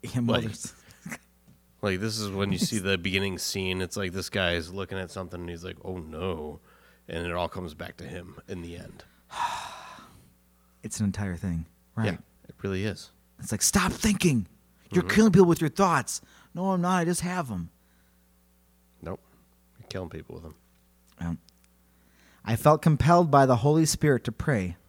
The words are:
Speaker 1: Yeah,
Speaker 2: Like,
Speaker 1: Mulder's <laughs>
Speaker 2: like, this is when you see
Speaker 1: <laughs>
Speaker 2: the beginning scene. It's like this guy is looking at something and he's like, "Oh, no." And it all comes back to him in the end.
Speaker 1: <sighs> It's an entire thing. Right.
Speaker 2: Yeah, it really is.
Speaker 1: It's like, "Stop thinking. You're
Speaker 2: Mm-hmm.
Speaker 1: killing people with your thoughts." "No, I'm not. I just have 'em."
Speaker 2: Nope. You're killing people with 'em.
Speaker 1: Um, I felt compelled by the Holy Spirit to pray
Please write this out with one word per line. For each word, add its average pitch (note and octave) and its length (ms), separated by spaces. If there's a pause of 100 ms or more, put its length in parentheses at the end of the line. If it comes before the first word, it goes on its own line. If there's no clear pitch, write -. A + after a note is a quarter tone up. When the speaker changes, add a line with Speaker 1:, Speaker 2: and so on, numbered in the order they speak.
Speaker 1:
Yeah, A#2+ 80 (100)
Speaker 2:
Like, A#2+ 40 (200)
Speaker 1:
Mulder's - 280 (600)
<laughs> - 500
Speaker 2:
like, F#2+ 160
this A2 220
is G#2 100
when G2 220
you F#2 60
see - 200
Speaker 1:
<laughs> - 0
Speaker 2:
the F#2+ 180
beginning F#2+ 420
scene. F#2 440
It's F2 140
like G2 160
this F#2 180
guy F2+ 220
is E2+ 200
looking F#2+ 260
at F#2 120
something F2+ 300
and F2 100
he's E2+ 140
like, F2 200
"Oh, F#2 140
no." D#2+ 640 (480)
And E2+ 180
it F2 60
all F2 160
comes F2 260
back - 220
to F2 80
him F2 320 (100)
in F#2+ 160
the E2+ 140
end. - 260 (300)
Speaker 1:
<sighs> - 20 (1500)
It's - 180
an G#2+ 60
entire F#2+ 300
thing. E2+ 300 (300)
Right. A2 100
Speaker 2:
Yeah, F2+ 100 (320)
it - 140
really G2 220
is. - 260 (280)
Speaker 1:
It's - 140
like, G#2 100
"Stop F#3 300
thinking. F3+ 540 (460)
You're F3+ 100
Speaker 2:
Mm-hmm. - 120
Speaker 1:
killing G#3+ 180
people F#3 160
with E3 120
your D#3 100
thoughts." E3+ 500 (340)
"No, F#3 160
I'm F#3 100
not. F3+ 200
I E3+ 40
just E3 160
have F3 300
'em." F2 180 (1300)
Speaker 2:
Nope. E2 180 (580)
You're - 100
killing F#2 200
people - 280
with E2 100
'em. D#2+ 80 (640)
Speaker 1:
Um, E2+ 200 (1040)
I A2+ 120
felt D3+ 260
compelled E3 480
by C#3 160
the B2+ 100
Holy D3+ 280
Spirit D3 400
to A#2 80
pray F#2+ 440 (120)